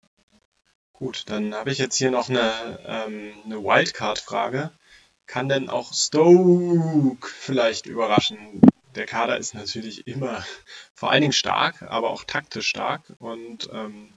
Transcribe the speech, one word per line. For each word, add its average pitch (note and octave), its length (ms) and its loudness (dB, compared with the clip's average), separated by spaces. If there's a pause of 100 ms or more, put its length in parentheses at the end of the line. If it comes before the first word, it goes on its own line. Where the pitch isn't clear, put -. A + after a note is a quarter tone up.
(920)
Gut, - 340 -8
dann G#2+ 260 -4
habe A2 180 -4
ich C3+ 60 -2
jetzt C3 180 -2
hier C3 140 2
noch B2 200 0
eine, A#2+ 220 2 (340)
ähm, G#2+ 460 -8 (140)
eine G#2+ 180 -8
Wildcard-Frage. A2+ 1080 -2 (560)
Kann C3 200 -4
denn C3+ 220 -2
auch B2 240 -6
Stoke E3+ 1300 4
vielleicht A#2+ 580 -2
überraschen? G#2+ 520 0 (580)
Der G2 100 -6
Kader A#2 320 -2
ist - 160 -8
natürlich G#2+ 540 -10
immer B2+ 360 -8 (520)
vor - 160 -2
allen C3+ 100 4
Dingen D3+ 100 4
stark, - 520 -2
aber A2+ 260 -4
auch - 140 -8
taktisch - 440 -6
stark. - 520 -6
Und, A#2 520 -14
ähm, G#2+ 460 -14